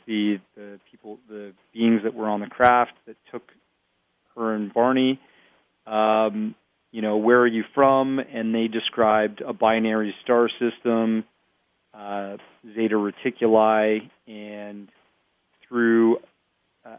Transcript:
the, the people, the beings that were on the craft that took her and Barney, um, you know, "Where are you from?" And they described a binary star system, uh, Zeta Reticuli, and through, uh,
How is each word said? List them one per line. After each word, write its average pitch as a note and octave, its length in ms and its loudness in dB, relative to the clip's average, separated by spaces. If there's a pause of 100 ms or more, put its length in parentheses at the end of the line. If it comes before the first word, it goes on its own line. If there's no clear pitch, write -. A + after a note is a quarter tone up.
the, G#2 340 -2 (160)
the G2+ 240 -20 (100)
people, G#2+ 280 -20 (100)
the G#2 240 -18 (200)
beings A2+ 300 2
that A2 100 -4
were A2+ 160 -6
on G#2 120 -4
the G2+ 80 -12
craft B2 440 2 (140)
that A2 100 -20 (140)
took B2 200 -16 (840)
her A2+ 180 -4
and G#2 220 -6
Barney, C3 460 2 (640)
um, A2 680 0 (340)
you A2+ 120 -8
know, G#2+ 160 0
"Where A#2+ 220 6
are B2 60 4
you A2+ 160 -2 (100)
from?" C3+ 460 2
And A2+ 340 -6
they A2+ 140 -2
described G#2+ 720 0
a B2+ 120 -10
binary A2 600 0 (120)
star A#2+ 240 2 (100)
system, A2+ 640 -2 (680)
uh, G2+ 460 -10 (360)
Zeta A2 220 -2
Reticuli, A2 1160 0 (160)
and G#2 640 -16 (800)
through, A2+ 480 4 (680)
uh, A2+ 140 -20